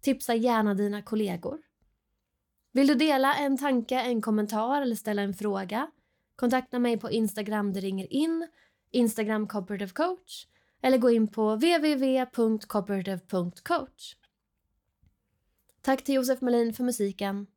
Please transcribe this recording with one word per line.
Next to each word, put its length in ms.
Tipsa 340
gärna 400
dina 280
kollegor. 560
Vill 140
du 80
dela 400
en 240
tanke, 420
en 220
kommentar 600
eller 140
ställa 260
en 120
fråga? 560
Kontakta 420
mig 200
på 120
Instagram, 600
Det 80
ringer 320
in, 360
Instagram 580
Cooperative 440
Coach, 540
eller 160
gå 120
in 180
på 280
w 220
w 160
w 400
punkt 340
cooperative 600
punkt 360
coach. 520
Tack 220
till 100
Josef 260
Melin 340
för 100
musiken. 640